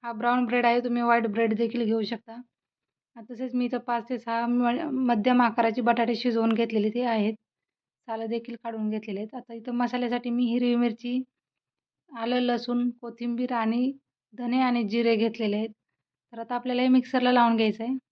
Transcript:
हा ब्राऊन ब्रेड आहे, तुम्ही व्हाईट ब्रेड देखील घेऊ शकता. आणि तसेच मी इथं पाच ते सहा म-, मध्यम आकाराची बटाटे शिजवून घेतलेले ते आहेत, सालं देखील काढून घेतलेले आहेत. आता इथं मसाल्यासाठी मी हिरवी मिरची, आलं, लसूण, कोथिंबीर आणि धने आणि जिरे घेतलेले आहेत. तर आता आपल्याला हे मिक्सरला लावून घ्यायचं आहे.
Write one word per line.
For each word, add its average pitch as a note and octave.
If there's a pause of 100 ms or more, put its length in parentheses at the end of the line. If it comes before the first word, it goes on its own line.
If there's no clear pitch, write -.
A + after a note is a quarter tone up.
हा A#3+
ब्राऊन A#3+
ब्रेड A#3+
आहे, A#3+
तुम्ही A#3+
व्हाईट A#3
ब्रेड A3
देखील A#3
घेऊ A3
शकता. A3+ (760)
आणि A3+
तसेच B3
मी B3
इथं B3
पाच A#3+
ते B3+
सहा A#3
म-, A#3+ (160)
मध्यम B3
आकाराची A3+
बटाटे A#3
शिजवून A3+
घेतलेले A3
ते A#3+
आहेत, A3 (720)
सालं A3+
देखील A#3
काढून A3
घेतलेले G#3+
आहेत. A3
आता A#3+
इथं A#3
मसाल्यासाठी A#3+
मी B3
हिरवी A#3+
मिरची, A#3+ (880)
आलं, A#3+
लसूण, A#3+ (120)
कोथिंबीर A#3+
आणि A#3+ (420)
धने A#3+
आणि A#3+
जिरे A3+
घेतलेले A3
आहेत. A3 (600)
तर A#3
आता A#3
आपल्याला B3
हे C4
मिक्सरला B3
लावून A#3+
घ्यायचं A3
आहे. B3+ (140)